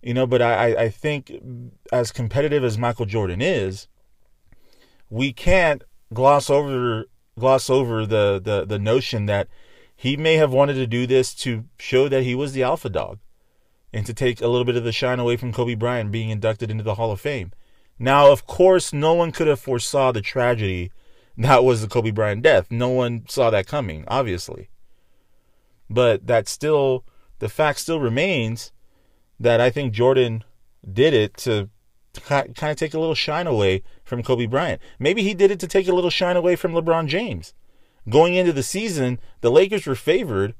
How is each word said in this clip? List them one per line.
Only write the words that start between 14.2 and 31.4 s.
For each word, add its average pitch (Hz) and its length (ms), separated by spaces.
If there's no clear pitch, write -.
a 120 60
little 120 180
bit 120 100
of 117 80
the 117 80
shine 123 260
away 120 200
from 127 120
Kobe 120 240
Bryant 113 380
being 113 160
inducted 110 420
into 110 140
the 104 120
Hall 113 140
of 101 120
Fame. 135 300
Now, 139 320
of - 160
course, 185 460
no 151 220
one 170 180
could 165 140
have 143 140
foresaw 131 520
the 110 80
tragedy 104 720
that 127 260
was 123 160
the 107 80
Kobe 113 220
Bryant 107 320
death. 127 280
No 123 200
one 120 380
saw 123 200
that 104 180
coming, 92 420
obviously. 110 600
But 107 380
that 113 220
still, 139 560
the 110 100
fact 151 300
still 160 220
remains 123 720
that 117 220
I 123 100
think 127 220
Jordan 120 500
did 135 240
it 104 240
to 104 320